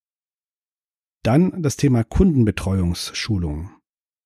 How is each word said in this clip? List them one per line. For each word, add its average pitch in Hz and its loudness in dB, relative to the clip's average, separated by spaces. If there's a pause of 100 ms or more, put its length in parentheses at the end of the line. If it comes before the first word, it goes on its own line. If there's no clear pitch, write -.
(1200)
Dann 170 2
das 143 -2
Thema 127 2
Kundenbetreuungsschulung. 95 -2 (560)